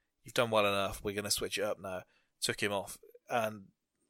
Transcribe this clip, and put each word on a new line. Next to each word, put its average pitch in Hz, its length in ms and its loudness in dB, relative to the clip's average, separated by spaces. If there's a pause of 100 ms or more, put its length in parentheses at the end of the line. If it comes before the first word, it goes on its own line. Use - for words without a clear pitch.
(220)
you've - 120 -14
done 117 160 2
well 107 160 6
enough. 98 360 0
We're 101 140 -2
gonna 104 140 0
switch - 280 -2
it 98 60 0
up 104 160 -2
now." 92 240 -8 (360)
Took - 220 -2
him 104 100 2
off, 98 260 -4 (300)
and 107 360 0 (460)